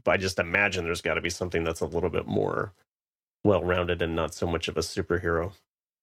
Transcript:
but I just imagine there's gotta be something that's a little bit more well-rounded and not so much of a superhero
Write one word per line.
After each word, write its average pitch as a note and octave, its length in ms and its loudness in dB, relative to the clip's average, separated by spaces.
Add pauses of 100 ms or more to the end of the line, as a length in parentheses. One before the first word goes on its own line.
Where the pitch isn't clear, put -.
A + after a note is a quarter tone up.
but F2 80 4
I F2+ 60 4
just F#2 200 0
imagine F#2 460 2
there's E2 160 -2
gotta E2 200 0
be E2+ 80 -2
something F2 360 -2
that's D#2+ 160 -2
a E2+ 60 0
little E2 240 -2
bit - 180 -2
more - 440 -2 (720)
well-rounded F2 600 4
and E2 120 0
not E2 200 -2
so - 120 -2
much E2 220 -2
of D#2 80 -6
a E2 60 0
superhero E2+ 680 -2 (520)